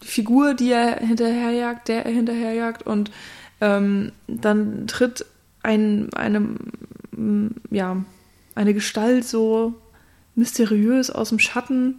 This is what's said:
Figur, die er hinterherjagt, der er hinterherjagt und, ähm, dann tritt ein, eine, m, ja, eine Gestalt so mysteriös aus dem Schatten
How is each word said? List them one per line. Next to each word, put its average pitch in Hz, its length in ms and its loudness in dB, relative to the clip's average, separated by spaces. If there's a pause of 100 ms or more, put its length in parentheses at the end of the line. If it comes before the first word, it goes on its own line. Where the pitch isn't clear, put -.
Figur, 254 540 2
die 247 180 2
er 240 260 2
hinterherjagt, 233 880 0
der 226 180 -2
er 233 60 -2
hinterherjagt 233 720 -2
und, 208 260 -2 (500)
ähm, 202 520 2 (140)
dann 214 600 0
tritt - 360 -2 (380)
ein, 214 520 2
eine, 214 240 0 (800)
m, 214 380 0 (160)
ja, 185 260 -2 (580)
eine 208 200 2
Gestalt 233 500 0
so 226 500 0 (600)
mysteriös 233 760 2
aus - 180 -4
dem 220 100 0
Schatten 254 600 0